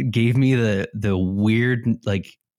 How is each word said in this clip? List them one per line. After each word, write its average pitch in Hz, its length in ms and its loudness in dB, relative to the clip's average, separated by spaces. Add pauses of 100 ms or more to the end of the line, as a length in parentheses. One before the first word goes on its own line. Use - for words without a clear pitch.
(120)
gave 117 260 2
me 135 160 2
the, 107 400 0
the 101 240 -2
weird, 110 720 0 (180)
like, 98 320 -4 (220)